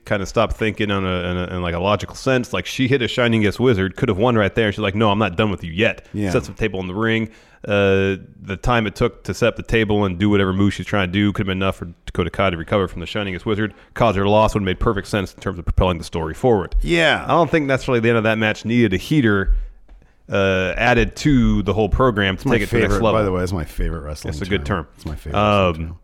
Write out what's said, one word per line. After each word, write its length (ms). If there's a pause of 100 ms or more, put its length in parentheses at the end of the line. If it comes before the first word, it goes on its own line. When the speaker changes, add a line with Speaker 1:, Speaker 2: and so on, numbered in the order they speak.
Speaker 1:
kinda 200
stopped 320
thinking 340
on 140
a, 140 (120)
in 60
a, 180
in, 60
like, 140
a 40
logical 360
sense. 380
Like, 120
she 220
hit 140
a 60
Shining 340
Guest 180
Wizard, 360
could 140
have 80
won 180
right 200
there. 120
And 80
she's 60
like, 140
"No, 160
I'm 80
not 180
done 140
with 120
you 80
yet." 420
Speaker 2:
Yeah. 180
Speaker 1:
Sets 180
up 60
the 40
table 200
in 80
the 80
ring. 340 (380)
Uh, 480 (260)
the 200
time 260
it 80
took 300
to 80
set 160
up 80
the 60
table 420
and 120
do 120
whatever 240
move 200
she's 120
trying 240
to 20
do 220
could 80
have 60
been 100
enough 180
for 140 (160)
Dakota 240
Kai 220
to 60
recover 300
from 140
the 40
Shining 280
Guest 120
Wizard. 280 (220)
Cause 200
her 140
loss 240
would 80
have 40
made 140
perfect 300
sense 240
in 80
terms 180
of 60
propelling 320
the 80
story 280
forward. 480
Speaker 2:
Yeah. 440
Speaker 1:
I 20
don't 240
think 140
necessarily 340
the 80
end 100
of 60
that 140
match 260
needed 300
a 40
heater, 580 (760)
uh, 460
added 400
to 460
the 100
whole 160
program 480
to 40
Speaker 2:
It's 40
my 100
Speaker 1:
take 60
it 60
to 80
the 60
next 120
Speaker 2:
favorite, 100
Speaker 1:
level. 160
Speaker 2:
by 40
the 100
way, 100
it's 80
my 140
favorite 380
wrestling 320
Speaker 1:
It's 60
a 40
good 200
Speaker 2:
term. 200
Speaker 1:
term. 100
Speaker 2:
It's 100
my 100
favorite 240
Speaker 1:
Um, 280
Speaker 2:
wrestling 200
term. 160